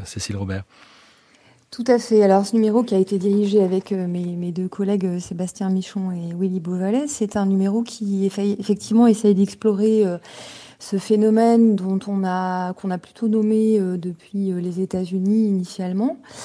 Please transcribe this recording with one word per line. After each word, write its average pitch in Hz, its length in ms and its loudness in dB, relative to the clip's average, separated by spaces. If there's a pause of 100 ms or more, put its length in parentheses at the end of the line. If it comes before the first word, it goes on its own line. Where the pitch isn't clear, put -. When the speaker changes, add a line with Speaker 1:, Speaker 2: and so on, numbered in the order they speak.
Speaker 1:
Cécile 101 320 -10
Robert. 95 280 -8 (1040)
Speaker 2:
Tout 240 160 -10
à 247 120 4
fait. 220 240 4
Alors, 196 220 6
ce 202 100 -4
numéro 220 280 4
qui 233 120 -2
a 190 40 4
été 190 180 2
dirigé 202 460 2
avec, 185 300 -2
euh, 185 140 -4
mes, 175 300 -4
mes 175 160 -6
deux 185 160 -4
collègues, 196 380 -2
euh, 180 120 -2
Sébastien 185 520 -6
Michon 190 400 -4
et 170 280 -8
Willy 185 220 -2
Beauvalet, 185 460 -2
c'est 214 320 -4
un 196 80 0
numéro 196 360 2
qui 196 440 -4
effa-, 202 340 -2
effectivement 214 460 2
essaye 214 280 4
d'explorer, 208 720 2
euh, 175 140 -2 (600)
ce - 200 -6
phénomène 220 800 4
dont 190 320 -2
on 196 160 -2
a, 185 480 -2
qu'on 190 180 -6
a 180 80 -2
plutôt - 300 -6
nommé, 220 500 2
euh, 185 180 0
depuis, 180 540 -6
euh, 180 100 -4
les 175 200 -6
États-Unis 190 680 0
initialement, 190 720 -4 (260)